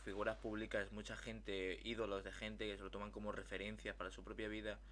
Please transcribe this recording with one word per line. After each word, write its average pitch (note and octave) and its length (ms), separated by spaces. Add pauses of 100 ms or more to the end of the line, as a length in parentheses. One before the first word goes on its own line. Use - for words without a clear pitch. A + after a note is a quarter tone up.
figuras G#2 320
públicas, G#2+ 560
mucha G#2+ 240
gente, G2 680
ídolos G#2+ 400
de G2 80
gente G#2+ 380
que G2+ 80
se F#2+ 80
lo F#2+ 80
toman G#2 180
como G#2 220
referencias G#2 640
para F#2 160
su F#2 100
propia G#2 240
vida, G#2+ 320 (120)